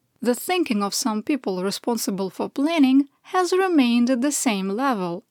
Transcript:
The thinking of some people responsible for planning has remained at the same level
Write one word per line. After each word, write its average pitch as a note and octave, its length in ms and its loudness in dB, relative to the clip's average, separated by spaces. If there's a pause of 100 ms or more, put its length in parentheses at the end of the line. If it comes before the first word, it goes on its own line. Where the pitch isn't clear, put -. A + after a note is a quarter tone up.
(220)
The A#3+ 140 0
thinking D4 480 -2
of G3 100 -2
some G#3+ 300 -4
people G3 400 -2
responsible G3 640 -4
for - 200 -6
planning C#4 580 2 (280)
has F#4 180 2
remained C4 560 2
at B3+ 120 0
the C#4+ 120 0
same G3 340 -2
level G3 640 -2